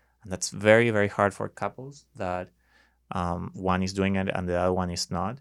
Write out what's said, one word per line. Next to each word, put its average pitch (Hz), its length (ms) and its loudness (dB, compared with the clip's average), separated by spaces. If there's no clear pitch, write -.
And 92 100 -12
that's - 180 -6
very, 107 400 6
very 104 180 2
hard 101 260 2
for 104 140 -8
couples 127 580 -10
that, 90 340 -6
um, 87 420 -4
one 92 280 0
is 92 100 -2
doing 98 240 0
it 95 180 0
and 90 140 -4
the 87 100 0
other 92 140 2
one 90 180 -2
is 85 200 -8
not. 92 300 -6